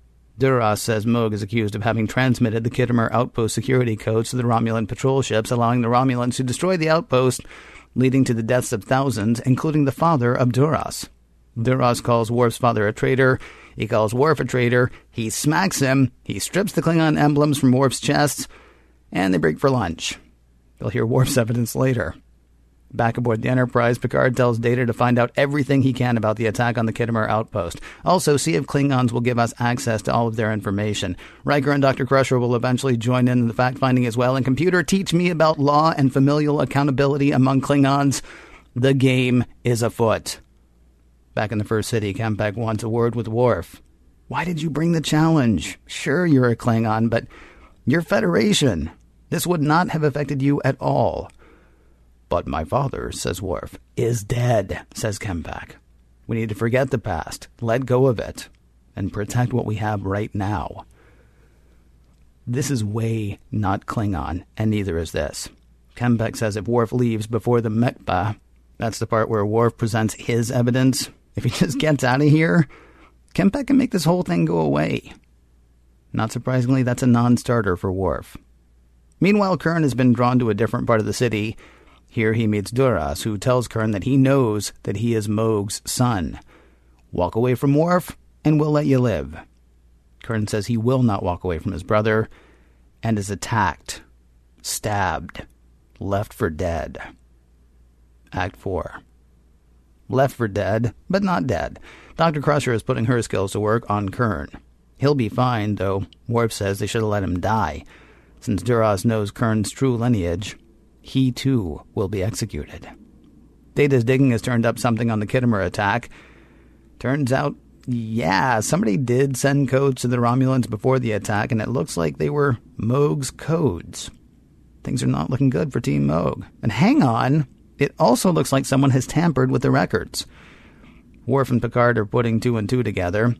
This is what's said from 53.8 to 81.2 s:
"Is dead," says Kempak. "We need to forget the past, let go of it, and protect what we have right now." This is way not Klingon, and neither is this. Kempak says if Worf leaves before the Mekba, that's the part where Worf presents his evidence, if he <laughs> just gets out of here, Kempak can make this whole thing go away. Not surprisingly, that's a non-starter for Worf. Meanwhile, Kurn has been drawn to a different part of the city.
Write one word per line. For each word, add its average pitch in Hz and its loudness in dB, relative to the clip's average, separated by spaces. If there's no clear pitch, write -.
"Is 117 -2
dead," 107 0
says 107 -6
Kempak. - -8
"We 117 -4
need 113 -4
to 107 -6
forget 127 0
the 127 0
past, - -8
let 120 0
go 127 4
of 117 2
it, - -12
and 98 -4
protect 113 -2
what 120 -2
we 107 -4
have 104 -4
right 101 -4
now." 101 -6
This 131 -2
is 120 0
way 110 -4
not 104 -2
Klingon, 90 -4
and 110 0
neither 98 -2
is 82 -6
this. - -6
Kempak 113 0
says 107 -2
if 101 -6
Worf 117 0
leaves 117 0
before 117 0
the 113 -2
Mekba, 107 0
that's 110 -4
the 110 -4
part 110 0
where 104 0
Worf 110 2
presents 110 -2
his 120 -2
evidence, 127 2
if - -6
he 123 0
<laughs> - 0
just 190 -4
gets 151 2
out 127 2
of 151 6
here, 160 4
Kempak 202 0
can 277 2
make 262 2
this 165 -2
whole 180 2
thing 170 0
go 165 0
away. 147 -2
Not 110 -4
surprisingly, 127 0
that's 120 -2
a 131 2
non-starter 117 2
for 98 -4
Worf. 90 -4
Meanwhile, 190 2
Kurn 165 0
has 135 2
been 123 4
drawn 123 2
to 120 0
a 107 2
different 117 -2
part 113 4
of 107 0
the 104 -2
city. 110 -2